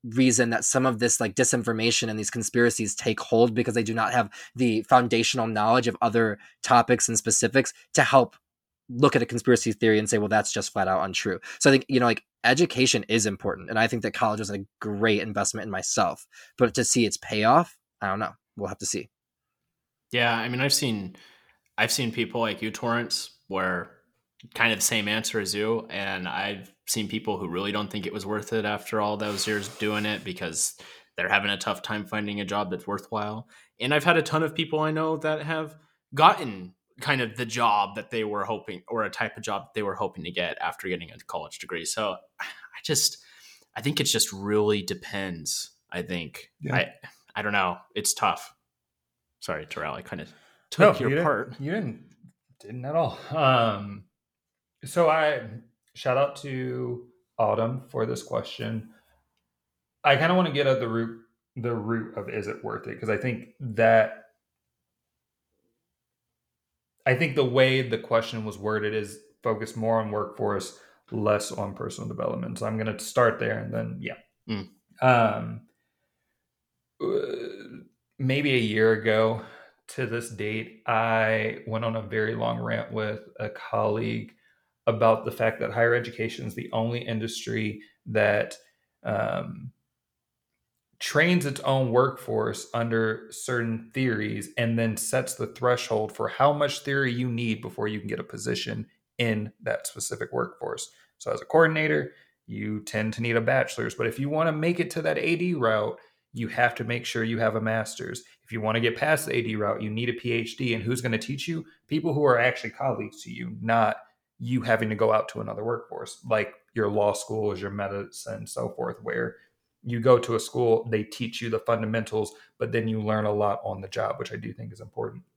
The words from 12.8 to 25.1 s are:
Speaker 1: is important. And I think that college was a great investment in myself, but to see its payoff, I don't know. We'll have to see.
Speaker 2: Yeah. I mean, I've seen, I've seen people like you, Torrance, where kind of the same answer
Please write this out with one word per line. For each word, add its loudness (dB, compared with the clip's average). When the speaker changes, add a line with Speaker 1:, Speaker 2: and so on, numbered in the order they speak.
Speaker 1:
is 2
important. -4
And 0
I 4
think -2
that -2
college 0
was -6
a -6
great 2
investment -2
in -8
myself, -2
but 4
to 2
see 4
its -2
payoff, 4
I -2
don't -2
know. -4
We'll -6
have -10
to -8
see. -6
Speaker 2:
Yeah. 4
I -2
mean, -2
I've 2
seen, -2
I've 2
seen 0
people -2
like -2
you, -4
Torrance, -2
where -2
kind 4
of 0
the 0
same 2
answer 0